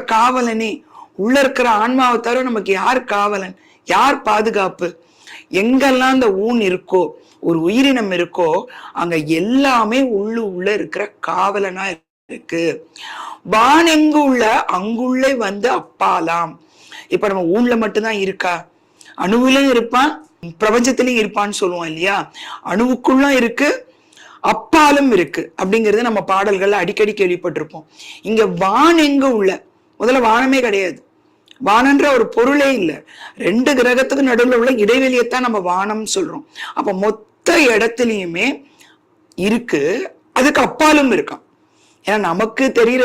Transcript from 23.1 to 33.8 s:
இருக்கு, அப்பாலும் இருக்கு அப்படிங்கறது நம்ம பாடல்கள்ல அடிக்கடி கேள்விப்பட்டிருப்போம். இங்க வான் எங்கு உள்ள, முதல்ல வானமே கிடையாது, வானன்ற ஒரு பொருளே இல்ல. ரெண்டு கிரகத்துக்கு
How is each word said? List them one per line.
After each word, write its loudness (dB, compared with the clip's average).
இருக்கு, 0
அப்பாலும் 4
இருக்கு 0
அப்படிங்கறது 0
நம்ம -2
பாடல்கள்ல 0
அடிக்கடி -2
கேள்விப்பட்டிருப்போம். -4
இங்க 0
வான் 4
எங்கு 2
உள்ள, 2
முதல்ல 2
வானமே 2
கிடையாது, -2
வானன்ற 4
ஒரு 4
பொருளே 2
இல்ல. -2
ரெண்டு 0
கிரகத்துக்கு 2